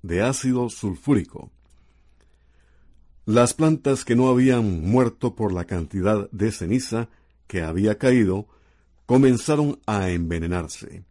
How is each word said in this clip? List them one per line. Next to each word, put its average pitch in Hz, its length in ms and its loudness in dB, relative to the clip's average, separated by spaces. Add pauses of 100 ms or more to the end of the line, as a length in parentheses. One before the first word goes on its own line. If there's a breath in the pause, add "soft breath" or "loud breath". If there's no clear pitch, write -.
de 87 220 -2
ácido 127 460 -2
sulfúrico. - 800 -4 (1700)
Las 120 280 4
plantas 156 500 0
que 117 140 2
no 127 100 4
habían 120 580 2
muerto 120 480 0
por 101 200 -4
la 90 100 -4
cantidad 95 680 -2
de 104 200 -2
ceniza 113 560 -4 (400)
que 90 140 -6
había 95 360 0
caído 107 480 2 (600)
comenzaron 139 800 2
a 98 240 -2
envenenarse. 85 1000 -6